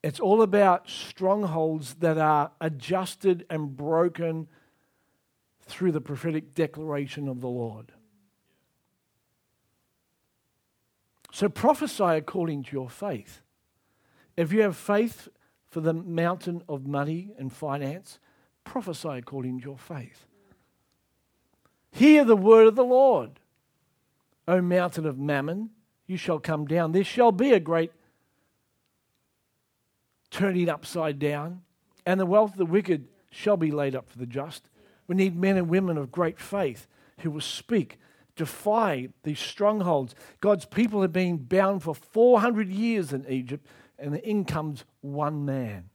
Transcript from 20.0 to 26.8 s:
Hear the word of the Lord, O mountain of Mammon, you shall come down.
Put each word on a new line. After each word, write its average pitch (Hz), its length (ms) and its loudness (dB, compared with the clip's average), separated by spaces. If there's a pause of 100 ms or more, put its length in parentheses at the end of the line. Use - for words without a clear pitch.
Hear 294 340 8
the 226 120 8
word 220 320 10
of 214 60 4
the 254 100 4
Lord, 247 540 4 (1080)
O 180 140 2
mountain 175 420 0
of 135 140 -4
Mammon, 151 520 -4 (360)
you 185 100 -8
shall 160 220 -4
come 151 260 -4
down. 160 280 -2